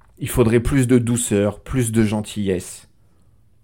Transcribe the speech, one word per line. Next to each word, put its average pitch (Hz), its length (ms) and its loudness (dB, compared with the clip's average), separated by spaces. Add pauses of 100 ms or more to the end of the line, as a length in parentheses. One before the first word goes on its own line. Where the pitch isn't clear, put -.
(180)
il 120 100 -8
faudrait 120 320 2
plus 131 260 2
de 123 120 4
douceur, 110 680 -2
plus 120 300 -4
de 113 100 4
gentillesse, 101 840 -4 (760)